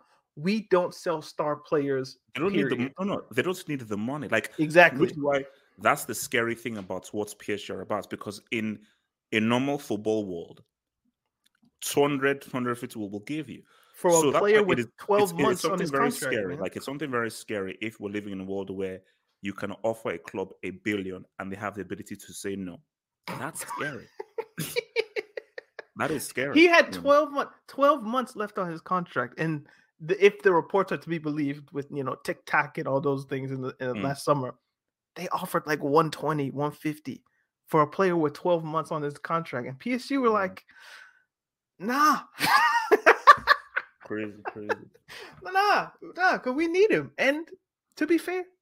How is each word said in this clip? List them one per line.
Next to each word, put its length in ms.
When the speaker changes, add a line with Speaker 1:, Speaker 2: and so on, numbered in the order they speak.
Speaker 1:
we 340
don't 240
sell 280
star 340
players, 640
Speaker 2:
They 60
don't 120
need 120
the 100
Speaker 1:
period. 240
Speaker 2:
mo-, 60
no, 100
no, 160
they 100
don't 280
need 120
the 160
money. 300
Like, 300
Speaker 1:
Exactly. 440
Speaker 2:
which 100
is 80
why 260
that's 220
the 120
scary 400
thing 220
about 360
what 260
P 140
S 80
G 120
are 80
about, 280
because 320
in 280
a 80
normal 380
football 480
world, 360
two 200
hundred, 400
two 100
hundred 260
fifty 220
will, 100
will 120
give 280
you. 140
Speaker 1:
For 140
a 40
Speaker 2:
So 180
that's 100
Speaker 1:
player 140
Speaker 2:
why 60
it 60
Speaker 1:
with 120
Speaker 2:
is, 80
Speaker 1:
twelve 240
Speaker 2:
it's, 80
it 40
is 80
Speaker 1:
months 220
on 60
Speaker 2:
something 120
Speaker 1:
his 80
Speaker 2:
very 180
Speaker 1:
contract, 240
Speaker 2:
scary. 200
Speaker 1:
man. 60
Speaker 2:
Like, 180
it's 80
something 260
very 200
scary 500
if 180
we're 120
living 220
in 80
a 40
world 240
where 320
you 120
can 180
offer 280
a 60
club 320
a 80
billion 540
and 120
they 40
have 200
the 60
ability 340
to 180
say 220
no. 240
That's 240
scary. 460
Speaker 1:
<laughs> 60
Speaker 2:
That 140
is 140
scary, 320
Speaker 1:
He 80
had 200
Speaker 2:
you 60
know? 100
Speaker 1:
twelve 320
mon-, 160
twelve 360
months 340
left 200
on 140
his 80
contract, 580
and 300
the, 260
if 180
the 100
reports 400
are 40
to 120
be 80
believed 560
with, 180
you 140
know, 180
TikTok 540
and 100
all 140
those 240
things 260
in 100
the, 200
in 80
the 60
Speaker 2:
Mm. 80
Speaker 1:
last 200
summer, 320
they 100
offered, 400
like, 160
one 260
twenty, 420
one 200
fifty 500
for 140
a 60
player 280
with 160
twelve 320
months 300
on 80
his 160
contract, 500
and 100
P 160
S 140
G 100
were 120
Speaker 2:
Mm. 40
Speaker 1:
like, 300
"Nah." 400
<laughs> 600
Speaker 2:
Crazy, 360
crazy. 180
Speaker 1:
"Nah, 460
nah, 220
'cause 180
we 120
need 240
him." 260
And 280
to 100
be 100
fair, 280